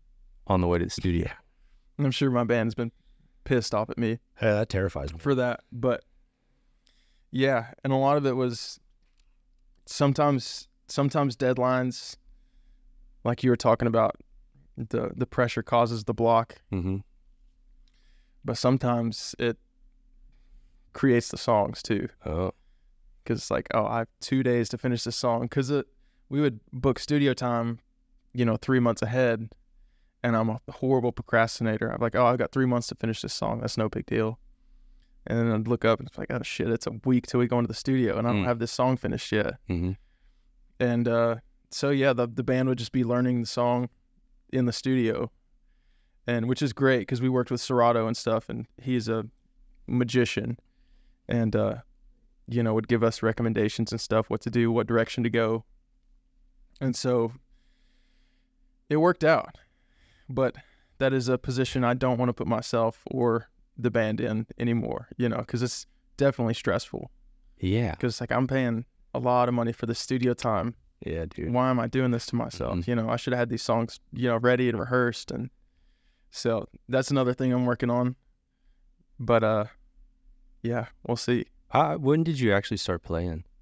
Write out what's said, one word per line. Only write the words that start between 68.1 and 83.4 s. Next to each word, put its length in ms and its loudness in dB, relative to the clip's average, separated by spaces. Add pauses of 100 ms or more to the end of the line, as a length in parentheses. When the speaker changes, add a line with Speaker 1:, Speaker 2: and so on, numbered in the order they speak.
Speaker 2:
like, 100 -8
I'm 160 2
paying 380 -2 (280)
a 60 -6
lot 300 2
of 60 0
money 180 0
for 140 -8
the 80 -2
studio 400 0
time. 400 -2 (300)
Speaker 1:
Yeah, 220 -6
dude. 260 -6
Speaker 2:
Why 180 2
am 100 2
I 80 -2
doing 220 0
this 160 -2
to 100 -4
myself? 420 -4
Speaker 1:
Mm-hmm. 120 -4
Speaker 2:
You 60 0
know, 140 -2
I 60 0
should 160 -6
have 80 0
had 100 0
these 120 -6
songs, 380 -2 (120)
you 160 -2
know, 100 2
ready 300 4
and 100 0
rehearsed. 520 -2
And 200 -8 (800)
so 380 -2 (200)
that's 220 0
another 240 2
thing 180 0
I'm 140 2
working 240 0
on. 260 0 (1040)
But, 260 4
uh, 200 2 (1000)
yeah, 260 -4 (180)
we'll 100 -2
see. 300 0 (240)
Speaker 1:
How, 280 2
when 260 2
did 160 -2
you 120 4
actually 260 0
start 240 -4
playing? 420 -4 (160)